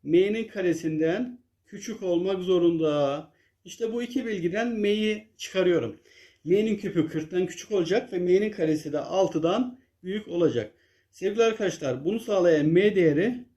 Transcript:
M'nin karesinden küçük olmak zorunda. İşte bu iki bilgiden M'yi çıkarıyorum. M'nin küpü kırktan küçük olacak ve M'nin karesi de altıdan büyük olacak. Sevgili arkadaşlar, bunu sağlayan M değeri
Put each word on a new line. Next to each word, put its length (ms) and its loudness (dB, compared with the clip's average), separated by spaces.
M'nin 460 0
karesinden 880 -2
küçük 360 -12
olmak 400 -2
zorunda. 880 2
İşte 280 -6
bu 100 -4
iki 240 -4
bilgiden 540 -2
M'yi 560 0
çıkarıyorum. 640 0
M'nin 320 2
küpü 320 -2
kırktan 380 -2
küçük 260 -10
olacak 400 0
ve 60 -4
M'nin 320 2
karesi 420 -2
de 60 -2
altıdan 840 -2
büyük 260 -8
olacak. 460 0
Sevgili 320 -2
arkadaşlar, 600 -2
bunu 160 -2
sağlayan 460 4
M 300 4
değeri 480 2